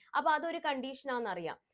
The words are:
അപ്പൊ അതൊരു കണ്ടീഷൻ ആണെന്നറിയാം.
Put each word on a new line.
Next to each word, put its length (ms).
അപ്പൊ 140
അതൊരു 260
കണ്ടീഷൻ 540
ആണെന്നറിയാം. 460